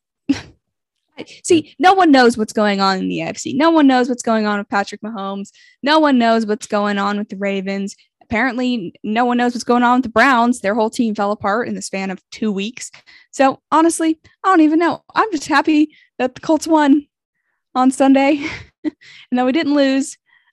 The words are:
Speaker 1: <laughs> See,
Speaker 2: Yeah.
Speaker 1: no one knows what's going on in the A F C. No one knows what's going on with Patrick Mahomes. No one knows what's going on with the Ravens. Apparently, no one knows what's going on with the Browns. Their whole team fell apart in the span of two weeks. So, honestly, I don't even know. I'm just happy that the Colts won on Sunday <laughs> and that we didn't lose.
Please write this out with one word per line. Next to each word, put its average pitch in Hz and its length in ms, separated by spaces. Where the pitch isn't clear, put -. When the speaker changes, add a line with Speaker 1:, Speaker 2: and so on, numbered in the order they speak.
Speaker 1:
<laughs> 277 60
See, 320 220
Speaker 2:
Yeah. - 140
Speaker 1:
no 359 140
one 370 180
knows 247 260
what's 214 160
going 208 280
on 190 160
in 185 100
the 175 140
A 165 60
F 208 100
C. - 160
No 320 180
one 311 160
knows 254 220
what's 247 120
going 220 240
on 208 140
with 202 100
Patrick 202 320
Mahomes. 202 480
No 302 180
one 285 200
knows 226 260
what's 208 220
going 202 320
on 202 180
with 208 120
the 196 80
Ravens. 196 580
Apparently, 240 720
no 214 200
one 247 140
knows 240 180
what's 226 80
going 240 200
on 247 160
with 254 40
the 226 60
Browns. 240 500
Their 202 160
whole 226 140
team 226 260
fell 202 160
apart 214 380
in 208 60
the 185 60
span 190 300
of 185 180
two 214 220
weeks. 202 400
So, 269 300
honestly, 320 480
I 392 60
don't 370 100
even 311 200
know. 330 220
I'm 415 160
just 302 160
happy 302 480
that 254 160
the - 60
Colts 311 260
won 302 400
on 254 160
Sunday 277 560
<laughs> - 160
and 311 100
that 247 140
we 262 80
didn't 294 220
lose. 269 420